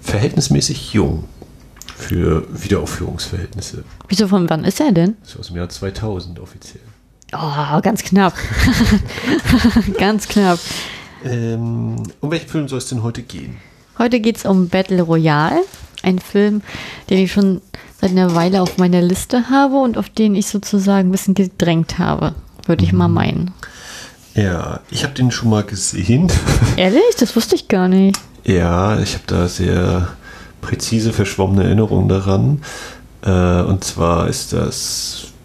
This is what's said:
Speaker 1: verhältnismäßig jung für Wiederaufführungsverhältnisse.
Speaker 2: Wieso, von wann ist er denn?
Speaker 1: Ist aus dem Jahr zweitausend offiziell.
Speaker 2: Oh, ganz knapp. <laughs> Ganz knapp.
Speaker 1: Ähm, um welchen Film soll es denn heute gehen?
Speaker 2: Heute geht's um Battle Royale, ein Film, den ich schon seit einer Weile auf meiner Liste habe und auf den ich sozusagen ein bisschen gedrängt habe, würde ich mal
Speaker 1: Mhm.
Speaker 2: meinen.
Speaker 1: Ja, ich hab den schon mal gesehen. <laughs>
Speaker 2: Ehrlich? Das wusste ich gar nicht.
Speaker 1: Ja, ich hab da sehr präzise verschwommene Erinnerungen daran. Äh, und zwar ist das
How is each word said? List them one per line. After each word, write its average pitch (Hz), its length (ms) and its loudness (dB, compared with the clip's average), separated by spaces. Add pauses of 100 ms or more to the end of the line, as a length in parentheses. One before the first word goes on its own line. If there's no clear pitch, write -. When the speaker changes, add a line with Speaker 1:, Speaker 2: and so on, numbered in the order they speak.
Speaker 1:
verhältnismäßig - 920 -2
jung 78 320 0 (680)
für 82 560 -2
Wiederaufführungsverhältnisse. - 1300 -6 (260)
Speaker 2:
Wieso, 208 180 0
von 180 220 2
wann 160 140 -2
ist - 180 -2
er 302 100 2
denn? 180 320 2
Speaker 1:
Ist - 140 -20
aus - 120 -16
dem 87 80 -10
Jahr 87 120 -6
zweitausend 95 720 -8
offiziell. - 420 -20 (520)
Speaker 2:
Oh, 147 480 -2
ganz 196 200 0
knapp. 190 320 2 (840)
<laughs> 226 800 2
Ganz 202 280 0
knapp. 190 300 2 (680)
Speaker 1:
Ähm, 117 760 -4 (180)
um 147 120 -4
welchen 160 180 -6
Film 151 180 -4
soll 127 120 -6
es - 100 -10
denn 120 140 -4
heute 117 180 -6
gehen? 73 360 -14 (420)
Speaker 2:
Heute 240 200 2
geht's 220 240 -2
um 185 260 2
Battle 185 340 0
Royale, 165 560 2 (420)
ein 185 160 0
Film, 208 460 0 (480)
den 190 80 4
ich 185 120 0
schon 190 300 2 (400)
seit 196 80 2
einer 185 240 4
Weile 175 300 2
auf 175 160 -4
meiner 180 240 4
Liste 214 480 0
habe 277 260 2
und 254 220 0
auf 202 100 -6
den 214 240 2
ich 202 140 0
sozusagen 196 640 2
ein - 20 0
bisschen 190 240 0
gedrängt 170 640 0
habe, 156 340 0 (320)
würde 165 180 2
ich 165 80 2
mal 180 160 4
Speaker 1:
Mhm. 170 60 2
Speaker 2:
meinen. 180 400 -2 (800)
Speaker 1:
Ja, 82 460 -2 (100)
ich - 140 -6
hab 135 100 -4
den 127 160 2
schon 117 220 0
mal 107 120 2
gesehen. 110 680 0 (220)
<laughs> - 220 2
Speaker 2:
Ehrlich? 196 280 4 (160)
Das - 160 2
wusste - 180 0
ich 320 140 -2
gar 185 200 2
nicht. 190 320 4 (240)
Speaker 1:
Ja, 90 560 2
ich 98 140 -2
hab - 140 -10
da 90 200 0
sehr 90 600 0 (540)
präzise 113 520 -2
verschwommene 95 520 2
Erinnerungen 101 440 2
daran. 98 540 2 (600)
Äh, 90 380 2
und 92 220 0
zwar 85 440 0
ist - 260 -6
das - 720 -6 (200)